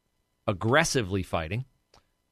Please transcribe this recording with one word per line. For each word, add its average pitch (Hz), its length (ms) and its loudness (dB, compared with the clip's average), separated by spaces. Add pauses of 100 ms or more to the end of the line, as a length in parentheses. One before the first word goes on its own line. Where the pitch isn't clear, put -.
(460)
aggressively 107 800 2
fighting, 92 400 -4 (680)